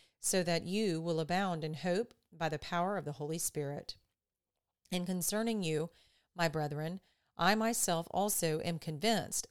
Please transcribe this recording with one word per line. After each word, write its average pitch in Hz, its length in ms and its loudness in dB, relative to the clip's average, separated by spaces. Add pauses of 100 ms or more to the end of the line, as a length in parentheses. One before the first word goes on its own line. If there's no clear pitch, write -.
(200)
so - 220 2
that 165 240 2
you 185 360 2
will 165 180 0
abound 170 440 0
in 160 100 -4
hope 185 400 0 (180)
by 165 160 -4
the 151 100 -2
power 180 400 0
of 160 60 -4
the 147 100 -6
Holy 147 240 -4
Spirit. 143 600 -4 (920)
And 180 160 -2
concerning 196 580 0
you, 160 260 0 (440)
my 170 140 2
brethren, 151 540 -2 (360)
I 185 180 6
myself 214 560 2
also 175 500 2
am 170 180 -2
convinced 165 720 0